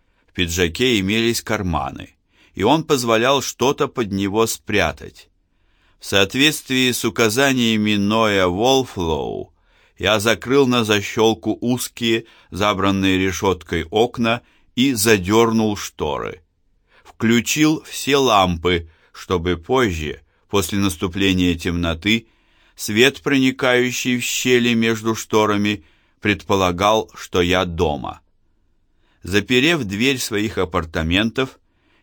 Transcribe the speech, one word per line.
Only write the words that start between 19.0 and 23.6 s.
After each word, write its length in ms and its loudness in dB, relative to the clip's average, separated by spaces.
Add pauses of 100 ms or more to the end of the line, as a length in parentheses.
чтобы 420 -2
позже, 640 -2 (280)
после 300 -2
наступления 760 0
темноты, 720 -2 (480)
свет, 460 0
проникающий 1000 0